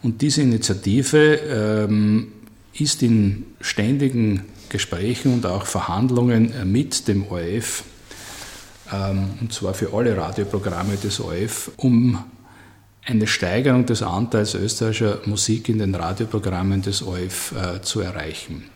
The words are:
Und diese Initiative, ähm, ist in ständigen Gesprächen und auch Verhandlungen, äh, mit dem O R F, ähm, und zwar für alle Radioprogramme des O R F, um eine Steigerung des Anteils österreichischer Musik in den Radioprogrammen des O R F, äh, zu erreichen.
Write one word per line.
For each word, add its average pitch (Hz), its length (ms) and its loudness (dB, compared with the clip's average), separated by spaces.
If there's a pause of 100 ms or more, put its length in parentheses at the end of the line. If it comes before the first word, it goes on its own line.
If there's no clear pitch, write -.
Und 113 200 0
diese 151 180 2
Initiative, 127 920 4
ähm, 107 920 2 (500)
ist 151 240 0
in 107 420 4 (160)
ständigen 113 840 0 (240)
Gesprächen 110 640 -2
und 113 140 2
auch 95 180 -2
Verhandlungen, 113 880 2
äh, 110 120 -6
mit 117 440 0
dem 98 220 2
O 90 60 -4
R 85 180 -4
F, - 300 -6 (1080)
ähm, 98 380 -2 (100)
und 113 120 -4
zwar 95 200 -4
für - 220 -4
alle 113 220 2
Radioprogramme 95 800 -4
des 101 240 -6
O 85 100 -8
R 85 120 -4
F, - 340 -6
um 120 420 4 (840)
eine 110 240 0
Steigerung 123 580 2
des 120 160 0
Anteils 104 520 0
österreichischer 107 720 0
Musik 110 420 0
in 113 100 2
den 98 160 0
Radioprogrammen 95 880 -2
des 98 240 -2
O 92 80 -4
R 90 80 -4
F, - 300 -6
äh, 90 280 -4
zu 107 200 -4
erreichen. 80 640 -8 (120)